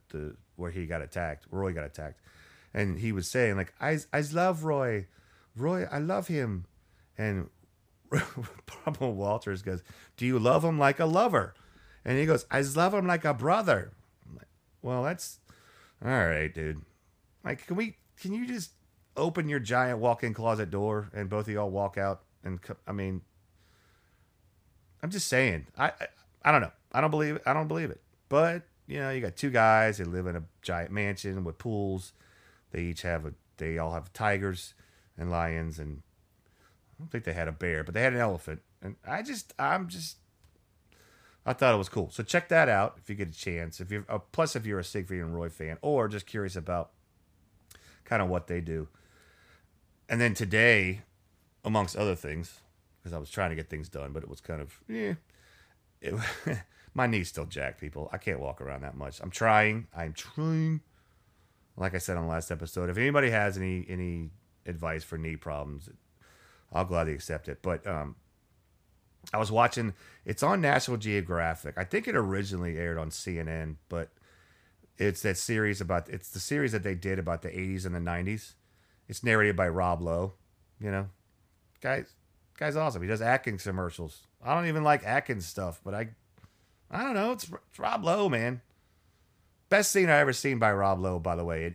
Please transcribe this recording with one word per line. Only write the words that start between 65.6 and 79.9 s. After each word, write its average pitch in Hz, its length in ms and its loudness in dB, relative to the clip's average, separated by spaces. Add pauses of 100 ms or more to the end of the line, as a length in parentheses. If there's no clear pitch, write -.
I'll 92 120 0
gladly 85 280 2
accept 76 360 -6
it. 69 140 -10
But, 85 220 -4
um, 76 300 -4 (1160)
I 104 60 0
was 107 120 0
watching, 113 440 2 (300)
it's 110 200 -2
on 190 160 4
National 135 380 2
Geographic. 85 800 -2
I 92 60 -4
think 208 240 -2
it 247 80 -2
originally 95 640 0
aired 85 180 -2
on 80 140 -4
C 85 300 -6
N 80 80 -4
N, 80 300 -6 (100)
but 85 240 -6 (840)
it's 101 240 0
that 98 140 0
series 107 440 0
about, 87 280 -2
it's - 200 -12
the - 100 -12
series 143 320 0
that 107 140 -2
they 98 100 -2
did 95 240 -2
about 85 240 -4
the 87 80 -8
eighties 92 340 -6
and 90 80 -4
the 87 60 -4
nineties. 87 560 -4 (540)
It's - 160 -10
narrated 107 320 6
by 90 120 4
Rob 87 320 2